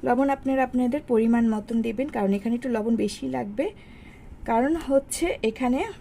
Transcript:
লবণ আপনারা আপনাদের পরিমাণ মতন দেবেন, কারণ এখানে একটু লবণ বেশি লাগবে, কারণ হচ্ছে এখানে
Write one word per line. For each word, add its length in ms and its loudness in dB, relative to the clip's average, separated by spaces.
লবণ 300 4
আপনারা 320 0
আপনাদের 320 0
পরিমাণ 340 4
মতন 220 -4
দেবেন, 280 -2
কারণ 240 2
এখানে 200 -2
একটু 180 -4
লবণ 180 2
বেশি 200 -4
লাগবে, 300 -2
কারণ 240 4
হচ্ছে 380 2
এখানে 300 0